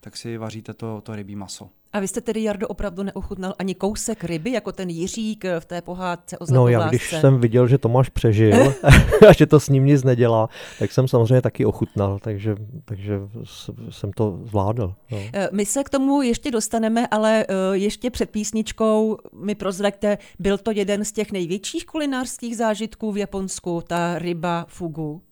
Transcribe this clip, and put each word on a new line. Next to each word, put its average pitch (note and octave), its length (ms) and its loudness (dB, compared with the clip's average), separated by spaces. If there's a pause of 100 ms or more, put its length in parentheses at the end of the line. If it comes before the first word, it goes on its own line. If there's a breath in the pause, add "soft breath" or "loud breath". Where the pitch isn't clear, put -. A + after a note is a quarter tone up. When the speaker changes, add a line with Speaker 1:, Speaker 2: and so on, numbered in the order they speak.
Speaker 1:
tak - 160 -18
si A#2 220 -10
vaříte A2 360 -12
to, A2 260 -10
to A2 160 -14
rybí G2+ 200 -12
maso. G2+ 320 -14 (240)
Speaker 2:
A G3+ 80 -4
vy F#3+ 80 -6
jste A#3 120 -8
tedy, A3 220 -6
Jardo, G#3 260 -4
opravdu G3 340 -8
neochutnal F#3+ 560 -8
ani F#3 160 -4
kousek G#3+ 500 -6
ryby, E3+ 280 -6
jako G3+ 200 -4
ten F#3 180 -8
Jiřík, G#3+ 540 -6
eh, F3 160 -2
v - 40 -20
té F3 180 -10
pohádce F3+ 560 -8
o - 40 -12
Speaker 3:
No, E3+ 40 -10
Speaker 2:
Zlatové B2+ 260 6
Speaker 3:
já A2+ 160 2
když - 240 -2
Speaker 2:
lásce? D#3+ 80 -2
Speaker 3:
jsem C3+ 200 6
viděl, A#2+ 260 4
že C3 120 4
Tomáš A#2+ 300 2
přežil A2 760 6
<laughs> - 460 10
a F#3 40 12
že D#3 140 6
to D3 140 8
s - 80 -10
ním C3+ 160 4
nic C#3 200 4
nedělá, A#2+ 440 4 (300 loud breath)
tak - 140 -2
jsem C3 160 2
samozřejmě A#2+ 340 4
taky A#2 240 0
ochutnal, G2+ 520 -2
takže, G#2 380 -4 (280)
takže G2+ 360 -6 (240)
s-, - 260 -18 (200)
jsem G2+ 220 -10
to G#2+ 320 -4
zvládl, G#2 500 -4 (160)
no. A2 80 -8 (160)
Speaker 2:
Eh, G3 180 -4
my G#3 140 -2
se C#4 180 -4
k - 60 -12
tomu C#4 320 0
ještě A#3+ 280 -2
dostaneme, A3+ 560 -2
ale, A3 420 0
eh, F#3+ 280 -2
ještě G#3+ 340 -4
před A#3+ 200 -6
písničkou A3 880 -2 (160)
mi G3 220 -8
prozraďte, G3+ 640 -2 (200 loud breath)
byl G3 200 0
to A3+ 120 -6
jeden G3+ 340 -2
z - 80 -8
těch G#3 200 -6
největších G3 540 -6
kulinářských B3+ 680 -6
zážitků G#3+ 560 -4
v G3 60 -4
Japonsku, F#3+ 680 -6
ta E3+ 320 -4
ryba E3+ 500 -4
fugu? D#3+ 640 -10